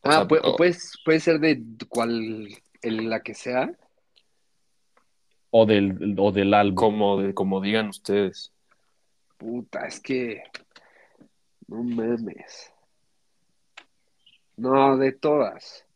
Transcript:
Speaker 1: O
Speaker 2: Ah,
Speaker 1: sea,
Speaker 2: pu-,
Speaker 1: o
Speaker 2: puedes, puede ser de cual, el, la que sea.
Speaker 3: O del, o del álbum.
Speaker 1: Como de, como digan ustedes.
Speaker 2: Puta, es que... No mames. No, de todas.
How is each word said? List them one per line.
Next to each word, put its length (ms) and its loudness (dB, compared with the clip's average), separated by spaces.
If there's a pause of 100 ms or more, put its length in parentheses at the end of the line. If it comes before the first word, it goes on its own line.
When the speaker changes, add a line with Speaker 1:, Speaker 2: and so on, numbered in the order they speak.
Speaker 1:
O 60 0
Speaker 2:
Ah, 40 6
Speaker 1:
sea, 160 4
Speaker 2:
pu-, 140 4
Speaker 1:
o 140 0
Speaker 2:
puedes, 360 0 (120)
puede 160 2
ser 200 2
de 220 2 (260)
cual, 600 -4 (320)
el, 300 -4
la 120 -4
que 120 -14
sea. 360 -4 (1800)
Speaker 3:
O 160 6
del, 520 2
o 140 4
del 220 2
álbum. 220 4
Speaker 1:
Como 440 2
de, 140 -4
como 260 -2
digan 280 -2
ustedes. 640 -4 (840)
Speaker 2:
Puta, 480 -10
es 140 -14
que... 420 -6 (1200)
No 160 -10
mames. 920 -6 (1800)
No, 400 4
de 160 2
todas. 720 -4 (100)